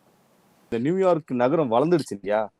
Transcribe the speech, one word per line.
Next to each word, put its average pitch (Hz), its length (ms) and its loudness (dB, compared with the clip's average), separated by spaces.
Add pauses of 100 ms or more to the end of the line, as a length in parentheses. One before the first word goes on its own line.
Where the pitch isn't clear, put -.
(680)
இந்த 117 200 -4
நியூயார்க் 180 420 0
நகரம் 127 400 0
வளர்ந்துடுச்சு 135 500 0
இல்லையா? 101 280 -4 (100)